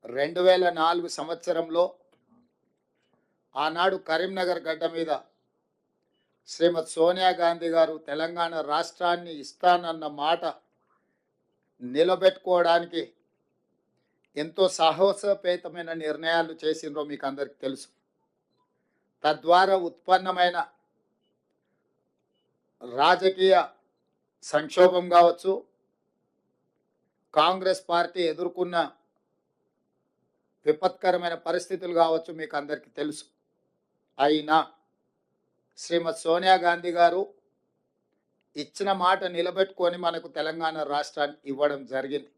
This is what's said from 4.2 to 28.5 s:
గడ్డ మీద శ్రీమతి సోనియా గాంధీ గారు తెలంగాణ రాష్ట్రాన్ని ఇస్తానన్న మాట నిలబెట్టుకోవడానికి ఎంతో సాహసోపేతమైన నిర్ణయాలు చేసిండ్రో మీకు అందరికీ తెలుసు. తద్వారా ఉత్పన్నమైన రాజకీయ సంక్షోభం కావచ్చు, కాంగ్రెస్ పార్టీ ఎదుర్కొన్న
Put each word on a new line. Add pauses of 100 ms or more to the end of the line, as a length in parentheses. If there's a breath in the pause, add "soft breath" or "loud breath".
గడ్డ (120)
మీద (1400)
శ్రీమతి
సోనియా (100)
గాంధీ
గారు (140)
తెలంగాణ (180)
రాష్ట్రాన్ని (120)
ఇస్తానన్న (140)
మాట (1400)
నిలబెట్టుకోవడానికి (1300)
ఎంతో
సాహసోపేతమైన (140)
నిర్ణయాలు (100)
చేసిండ్రో
మీకు
అందరికీ
తెలుసు. (1400)
తద్వారా (120)
ఉత్పన్నమైన (2250)
రాజకీయ (880)
సంక్షోభం
కావచ్చు, (1800)
కాంగ్రెస్
పార్టీ (120)
ఎదుర్కొన్న (1900)